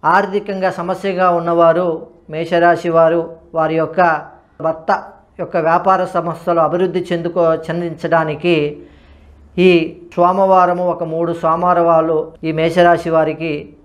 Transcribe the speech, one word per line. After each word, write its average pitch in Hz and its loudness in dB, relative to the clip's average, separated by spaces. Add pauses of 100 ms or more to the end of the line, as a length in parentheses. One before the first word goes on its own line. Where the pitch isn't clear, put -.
ఆర్థికంగా 190 0
సమస్యగా 185 -2
ఉన్నవారు, 170 2 (220)
మేషరాశి 170 0
వారు 165 4 (340)
వారి 160 -2
యొక్క 160 -2 (600)
భర్త 165 -4 (360)
యొక్క 180 -4
వ్యాపార 180 2
సంస్థలు 170 -4
అభివృద్ధి 175 0
చెందుకో-, 165 0 (120)
చెందించడానికి 165 -2 (1000)
ఈ 175 2 (140)
సోమవారము, 180 2
ఒక 175 -4
మూడు 165 -4
సోమవారాలు 165 0 (120)
ఈ 160 -4
మేషరాశి 170 2
వారికి 156 -2